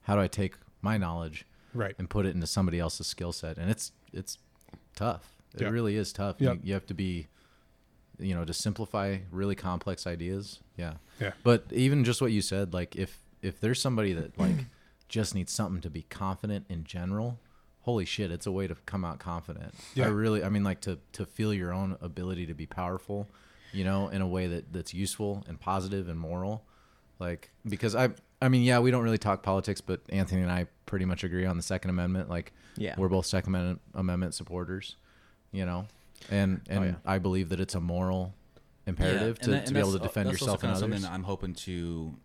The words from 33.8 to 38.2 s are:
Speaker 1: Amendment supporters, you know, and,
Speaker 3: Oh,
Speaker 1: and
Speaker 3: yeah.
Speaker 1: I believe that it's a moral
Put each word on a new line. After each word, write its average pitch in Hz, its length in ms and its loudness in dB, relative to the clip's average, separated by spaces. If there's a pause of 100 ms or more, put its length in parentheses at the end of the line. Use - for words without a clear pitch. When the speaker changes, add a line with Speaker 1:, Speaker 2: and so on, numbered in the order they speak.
Speaker 1:
Amendment 90 400 0
supporters, 90 600 -6 (560)
you 95 140 -2
know, 90 200 -2 (460)
and, 98 380 4
Speaker 3:
Oh, - 40 0
Speaker 1:
and 95 120 2
Speaker 3:
yeah. 90 80 2 (120)
Speaker 1:
I 95 140 2
believe 92 300 2
that 90 100 -2
it's 92 160 -2
a 90 40 0
moral 92 540 0 (540)